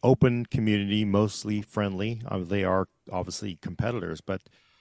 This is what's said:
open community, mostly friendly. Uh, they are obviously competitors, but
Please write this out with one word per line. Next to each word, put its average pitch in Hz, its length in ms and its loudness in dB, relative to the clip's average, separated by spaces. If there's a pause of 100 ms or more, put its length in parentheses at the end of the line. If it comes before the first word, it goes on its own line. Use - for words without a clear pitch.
open 120 440 4
community, 107 580 2
mostly 104 580 0
friendly. 104 640 -4
Uh, 104 120 -4
they 92 260 -2
are 92 220 2 (240)
obviously 92 500 -6
competitors, 92 600 -4
but 95 220 -6 (380)